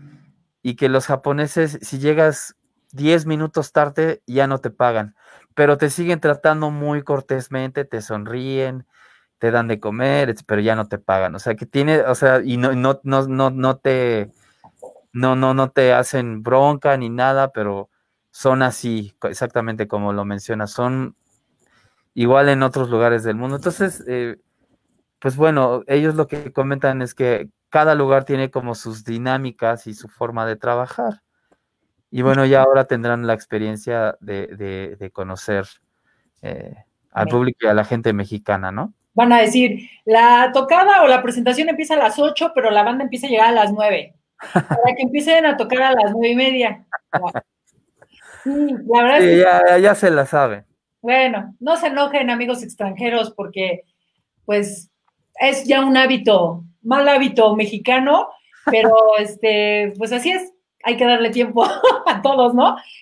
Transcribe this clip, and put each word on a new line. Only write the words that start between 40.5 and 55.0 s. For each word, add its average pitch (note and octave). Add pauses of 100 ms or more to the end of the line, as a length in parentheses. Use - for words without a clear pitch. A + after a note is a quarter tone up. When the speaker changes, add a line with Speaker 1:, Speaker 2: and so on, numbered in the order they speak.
Speaker 2:
tocada F4
o D4
la B3+
presentación B3
empieza D#4
a -
las A3
ocho, D#4
pero B3
la G#3
banda B3
empieza B3+
a -
llegar A3+
a -
las G#3
nueve". G#3 (240)
Speaker 1:
<laughs> -
Speaker 2:
Para A#3+
que C4
empiecen D4
a C#4+
tocar B3+
a C4
las G#3
nueve A#3
y A#3+
media. B3+ (1600)
Sí, C#4 (120)
la A#3+
verdad C4+
Speaker 1:
Sí, F4+
Speaker 2:
es F3
que F3
Speaker 1:
ya, F3+
ya G3
se G3
la C#3+
saben. B2+ (360)
Speaker 2:
Bueno, A#3+
no D4+
se E4
enojen, C#4
amigos A#3+
extranjeros, G#3+
porque, F#3 (640)
pues, G3+ (480)